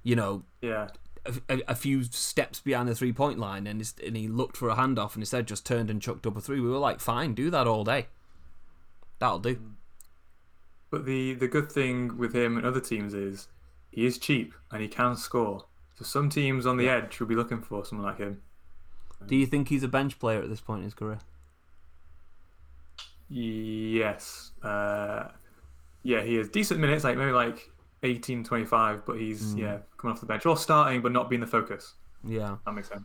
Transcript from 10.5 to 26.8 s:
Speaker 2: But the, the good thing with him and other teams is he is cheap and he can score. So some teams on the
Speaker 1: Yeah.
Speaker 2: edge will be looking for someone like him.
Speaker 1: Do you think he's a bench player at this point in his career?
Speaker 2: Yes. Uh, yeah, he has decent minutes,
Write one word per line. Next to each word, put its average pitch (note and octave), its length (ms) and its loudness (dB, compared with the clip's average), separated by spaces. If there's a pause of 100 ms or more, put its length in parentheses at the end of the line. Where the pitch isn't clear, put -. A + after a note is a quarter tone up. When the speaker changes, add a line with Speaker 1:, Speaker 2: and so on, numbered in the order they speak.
Speaker 2:
But D#3 160 -4
the, C3 280 0
the B2 140 0
good D3 240 2
thing B2+ 460 0
with A#2+ 180 0
him A#2 220 4
and A2+ 80 -2
other B2+ 160 2
teams G#2 320 -2
is G2 340 -6 (420)
he A2+ 160 2
is B2 120 2
cheap - 360 0 (160)
and G#2+ 120 -6
he G#2+ 80 -4
can B2 260 2
score. G#2+ 500 -2 (300)
So - 80 -14
some C#3+ 240 2
teams C3+ 380 2
on B2+ 100 4
the B2 100 4
Speaker 1:
Yeah. C3 120 6
Speaker 2:
edge A2 240 -4
will A2+ 60 0
be A2+ 80 2
looking A#2 260 0
for G2+ 240 -6
someone G#2 200 -6
like G2 120 -4
him. G2+ 240 -6 (840)
Speaker 1:
Do C3 120 2
you C3+ 80 6
think C3+ 240 2
he's C#3 140 2
a B2+ 40 -2
bench C3+ 320 0
player A2 220 2
at - 80 -4
this G#2+ 100 -6
point G#2+ 200 -6
in F#2 60 -8
his G#2 100 -8
career? G#2+ 240 -6 (2000)
Speaker 2:
Yes. A2 1200 -2 (100)
Uh, G#2 680 -2 (720)
yeah, A#2 180 4
he A#2 140 2
has G#2 140 2
decent G3+ 300 2
minutes, D3 240 4